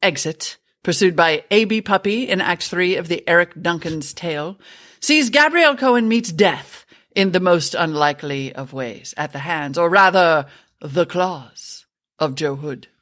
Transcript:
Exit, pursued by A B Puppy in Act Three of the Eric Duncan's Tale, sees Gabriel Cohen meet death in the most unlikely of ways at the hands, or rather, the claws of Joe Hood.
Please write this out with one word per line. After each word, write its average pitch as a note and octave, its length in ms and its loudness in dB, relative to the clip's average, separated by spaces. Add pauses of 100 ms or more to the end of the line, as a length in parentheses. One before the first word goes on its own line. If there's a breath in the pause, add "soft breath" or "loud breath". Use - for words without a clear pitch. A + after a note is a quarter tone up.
Exit, - 560 -4 (260)
pursued F#3 320 2
by D#3+ 360 2
A G#3+ 140 4
B G#3+ 160 -2
Puppy G#3 480 -2
in F#3+ 120 -2
Act E3+ 220 -2
Three F3+ 320 -2
of E3+ 120 -6
the E3+ 200 -6
Eric E3+ 340 2
Duncan's D#3+ 520 -6
Tale, E3 440 -8 (420 loud breath)
sees D4 300 2
Gabriel D4+ 460 4
Cohen A#3+ 320 2
meet A3+ 280 0
death - 500 0 (300 soft breath)
in F#3+ 160 2
the F3+ 80 2
most F3 340 2
unlikely D3 800 -2
of C3+ 200 -12
ways B2 440 -10
at D3+ 160 -6
the C#3+ 60 -10
hands, D3 380 -6
or E3+ 120 2
rather, F3+ 560 6 (340 soft breath)
the D3+ 260 -2
claws F3 800 -8 (340)
of C#3+ 160 -2
Joe C#3 200 -4
Hood. C#3+ 320 -12 (140)